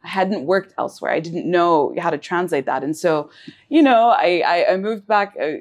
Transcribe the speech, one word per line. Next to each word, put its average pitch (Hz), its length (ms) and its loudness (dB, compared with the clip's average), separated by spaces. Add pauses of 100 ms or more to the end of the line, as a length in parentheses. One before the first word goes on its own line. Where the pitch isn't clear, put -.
I 165 60 -16
hadn't 190 360 -2
worked 185 320 -2
elsewhere. - 340 -6
I - 80 -2
didn't 165 300 -6
know 170 480 2
how 170 140 -4
to 151 60 -2
translate 165 480 -4
that. 131 180 -4
And 151 120 -4
so, 151 340 -2 (400)
you 320 120 4
know, 240 280 6
I, 175 360 2
I, 175 280 2
I 185 40 0
moved 202 300 -6
back, 202 340 0
uh, 147 200 -4